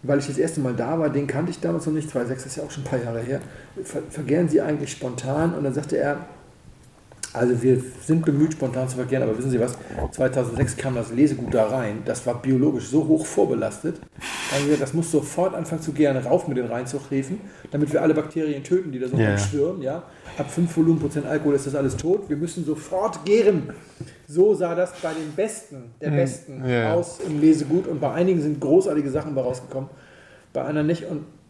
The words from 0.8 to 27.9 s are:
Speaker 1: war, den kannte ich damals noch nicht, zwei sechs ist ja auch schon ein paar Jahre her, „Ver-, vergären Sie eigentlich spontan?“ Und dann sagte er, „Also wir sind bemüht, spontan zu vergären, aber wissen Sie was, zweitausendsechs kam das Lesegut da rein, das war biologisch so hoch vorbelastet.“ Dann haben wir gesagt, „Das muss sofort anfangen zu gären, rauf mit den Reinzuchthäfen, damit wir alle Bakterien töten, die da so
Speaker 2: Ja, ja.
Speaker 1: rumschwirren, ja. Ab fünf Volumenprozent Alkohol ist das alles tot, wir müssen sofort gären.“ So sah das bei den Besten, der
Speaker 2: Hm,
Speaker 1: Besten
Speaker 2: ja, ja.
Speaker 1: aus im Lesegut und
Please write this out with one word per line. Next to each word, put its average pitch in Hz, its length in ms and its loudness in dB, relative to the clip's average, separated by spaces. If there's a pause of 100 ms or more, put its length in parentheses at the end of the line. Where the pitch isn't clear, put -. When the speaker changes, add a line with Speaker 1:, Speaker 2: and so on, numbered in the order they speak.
Speaker 1:
war, 151 100 2
den 139 180 0
kannte 160 240 -2
ich - 100 -8
damals 170 240 -2
noch 156 80 0
nicht, 156 160 -2
zwei 120 160 -2
sechs 127 200 -6
ist 131 120 -10
ja 160 60 -8
auch 151 80 -10
schon 135 120 -8
ein 135 40 -6
paar 131 140 -2
Jahre 117 200 -4
her, 127 180 -4 (440)
„Ver-, - 260 -8
vergären 151 400 0
Sie 151 120 4
eigentlich 147 300 -4
spontan?“ 139 640 -2
Und 151 100 -4
dann 135 100 -2
sagte 147 220 -4
er, 143 300 0 (1080)
„Also 120 280 2
wir 127 200 4 (220)
sind 160 220 2
bemüht, 151 280 4
spontan 127 360 -2
zu 123 80 -6
vergären, 127 260 0
aber 110 140 0
wissen 131 140 -2
Sie 123 100 2
was, 123 160 -2 (340)
zweitausendsechs 123 640 0
kam 131 200 -2
das 113 180 -4
Lesegut 123 400 4
da 110 140 4
rein, 113 360 -2
das 117 240 -4
war 120 140 -2
biologisch 127 480 2
so 147 180 2
hoch 156 180 4
vorbelastet.“ 117 760 0
Dann - 600 -6
haben 143 60 0
wir 147 80 4
gesagt, 139 80 2
„Das 127 120 -4
muss 165 160 0
sofort 175 460 0
anfangen 160 260 -4
zu 156 120 -6
gären, 139 240 4
rauf 156 320 2
mit 127 80 -2
den 123 80 -2
Reinzuchthäfen, 135 760 -4 (320)
damit 147 220 0
wir 151 80 4
alle 156 120 4
Bakterien 151 520 -2
töten, 180 260 0
die 127 80 -8
da 127 80 -4
so 123 80 -2
Speaker 2:
Ja, 113 80 4
ja. 107 60 4
Speaker 1:
rumschwirren, 139 520 0
ja. 147 220 -4 (340)
Ab 143 120 -6
fünf 170 280 0
Volumenprozent 156 480 2
Alkohol 147 300 2
ist 139 120 0
das 139 80 -4
alles 139 220 0
tot, 196 320 0
wir 147 80 0
müssen 165 280 -6
sofort 156 600 -4
gären.“ 196 440 4 (580)
So 185 280 4
sah 175 200 -2
das 180 180 0 (100)
bei 165 100 -2
den 156 220 -6
Besten, 143 640 -6
der 151 100 -4
Speaker 2:
Hm, 147 60 2
Speaker 1:
Besten 135 480 -2
Speaker 2:
ja, 127 60 0
ja. 120 240 4
Speaker 1:
aus 170 340 0
im 151 140 0
Lesegut 156 440 6
und 156 140 -4